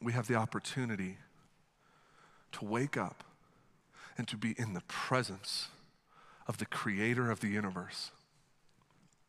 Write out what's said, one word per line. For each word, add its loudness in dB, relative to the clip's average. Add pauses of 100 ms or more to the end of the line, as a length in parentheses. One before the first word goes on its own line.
we 0
have 2
the 4
opportunity 0 (1300)
to -6
wake 2
up -2 (920)
and -2
to -4
be 0
in -2
the -4
presence 0 (760)
of -2
the -2
creator 2
of 0
the 2
universe, -2 (1200)